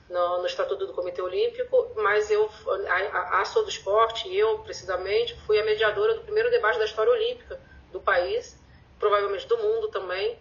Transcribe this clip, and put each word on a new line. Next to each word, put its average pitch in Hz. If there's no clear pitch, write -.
no, 175
no 180
Estatuto 190
do 175
Comitê 180
Olímpico, 233
mas 214
eu, 214
a, 180
a, 185
a 196
Ação 214
do 208
Esporte, -
eu, 226
precisamente, 392
fui 214
a 214
mediadora 233
do -
primeiro 220
debate 226
da -
história 220
olímpica -
do -
país, 190
provavelmente 202
do 233
mundo 226
também, 403